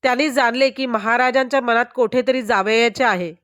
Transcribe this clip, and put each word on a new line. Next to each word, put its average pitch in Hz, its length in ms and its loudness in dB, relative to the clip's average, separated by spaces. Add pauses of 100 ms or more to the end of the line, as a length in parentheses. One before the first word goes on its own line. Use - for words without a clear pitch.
त्यांनी 269 260 0
जाणले 254 400 2
की 262 160 -4
महाराजांच्या 247 760 0
मनात 240 240 0 (100)
कोठेतरी 254 460 0
जावयाचे 220 640 0
आहे. 180 400 -2